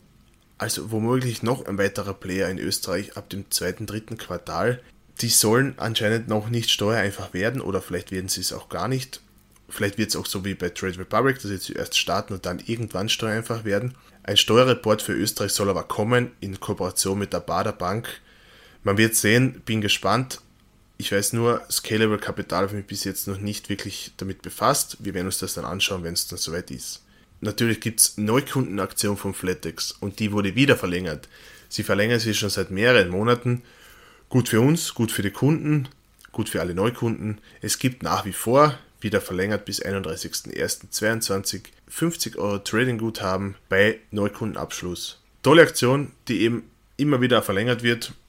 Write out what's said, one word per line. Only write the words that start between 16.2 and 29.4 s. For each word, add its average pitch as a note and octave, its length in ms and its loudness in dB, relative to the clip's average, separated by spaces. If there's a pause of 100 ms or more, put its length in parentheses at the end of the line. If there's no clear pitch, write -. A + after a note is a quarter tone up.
in G2 200 -8
Kooperation F#2+ 580 -2
mit G2+ 140 -2
der F2+ 80 -2
Bader F#2+ 320 -2
Bank. G2 480 -4 (640)
Man G2 140 4
wird A2+ 160 6
sehen, B2 500 4
bin A2 160 0
gespannt. G#2 600 0 (580)
Ich - 140 -4
weiß G2+ 200 2
nur, A#2 380 2
Scalable G#2+ 480 2
Capital F#2+ 460 -2
habe G2 80 -4
ich G#2 40 -6
mich G2 100 -6
bis - 180 -8
jetzt F#2+ 220 -4
noch G2 120 -4
nicht G#2 300 -6
wirklich - 500 -8
damit F#2+ 240 -8
befasst. - 580 0
Wir G2 140 -6
werden F2+ 120 -2
uns - 120 -2
das - 160 -6
dann - 100 -6
anschauen, F2+ 400 -2
wenn's E2+ 220 -4
dann F2 120 -10
soweit F2 320 -6
ist. - 320 -12 (380)
Natürlich A2 400 0
gibt's - 360 0
Neukundenaktion G#2 1000 0
von G2 180 -6
Flatex - 580 -4